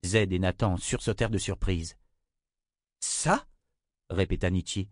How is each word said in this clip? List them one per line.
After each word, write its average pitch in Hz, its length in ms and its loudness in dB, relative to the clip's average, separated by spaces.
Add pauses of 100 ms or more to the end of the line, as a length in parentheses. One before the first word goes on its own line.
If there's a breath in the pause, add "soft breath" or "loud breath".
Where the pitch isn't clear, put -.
Zed 98 280 2
et 90 60 2
Nathan 92 380 2
sursautèrent 113 520 -2
de 110 80 0
surprise. 90 580 -2 (1040)
Ça? - 460 0 (640)
répéta 90 400 0
Nietzsche. 92 420 -2